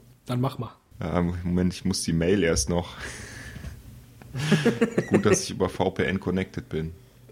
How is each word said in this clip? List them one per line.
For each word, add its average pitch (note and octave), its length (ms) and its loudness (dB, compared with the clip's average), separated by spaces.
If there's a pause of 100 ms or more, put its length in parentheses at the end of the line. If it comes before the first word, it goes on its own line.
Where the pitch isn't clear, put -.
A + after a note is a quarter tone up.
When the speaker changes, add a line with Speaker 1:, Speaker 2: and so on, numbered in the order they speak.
(260)
Speaker 1:
Dann B2 140 -2
mach C3 180 -2
mal. A2+ 120 -8 (300)
Speaker 2:
Ähm, F2 420 0
Moment, F2+ 320 2
ich - 100 -8
muss F#2 180 0
die E2+ 100 -2
Mail E2+ 320 4
erst E2 240 2
noch. E2+ 260 -2 (1400)
<laughs> G#3 760 2
Gut, G2+ 180 4
dass G#2+ 160 4
ich - 80 -8
über F#2 180 0
V F#2 220 4
P F2+ 140 2
N F#2+ 160 2
connected - 480 -2
bin. D#2+ 240 -4 (400)